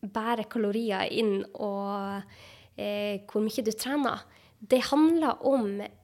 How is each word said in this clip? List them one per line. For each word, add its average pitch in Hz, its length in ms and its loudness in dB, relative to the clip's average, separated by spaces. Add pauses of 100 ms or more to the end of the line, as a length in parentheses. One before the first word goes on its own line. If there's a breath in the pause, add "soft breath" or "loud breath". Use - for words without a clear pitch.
bare 220 420 -2
kalorier 214 680 0
inn 202 320 2 (100)
og, 196 720 -4 (520 loud breath)
eh, 208 440 -4 (100)
hvor 214 100 0
mye 214 240 0
du 220 60 2
trener. 254 500 -2 (400 soft breath)
Det 247 300 2
handler 311 560 4
om 220 320 2 (260)